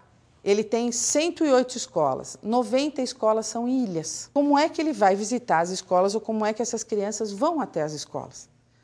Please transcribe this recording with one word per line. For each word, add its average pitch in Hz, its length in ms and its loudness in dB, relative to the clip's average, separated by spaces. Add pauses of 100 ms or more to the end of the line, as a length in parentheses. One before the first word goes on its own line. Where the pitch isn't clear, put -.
(420)
Ele 208 220 2
tem 233 260 0
cento 320 540 0
e 285 80 4
oito 254 240 2
escolas, 139 680 -2
noventa 247 580 0
escolas 220 460 0
são 240 220 -4
ilhas. 208 680 -2
Como 285 240 4
é 311 100 4
que 330 120 -6
ele 311 120 0
vai 202 220 6
visitar 208 460 0
as 175 100 0
escolas 185 460 0
ou 220 40 -2
como 220 240 -4
é 208 80 0
que 220 80 -6
essas 226 220 -4
crianças 214 480 -4
vão 285 300 0
até 185 220 -4
as 151 100 -4
escolas? 135 600 -12 (320)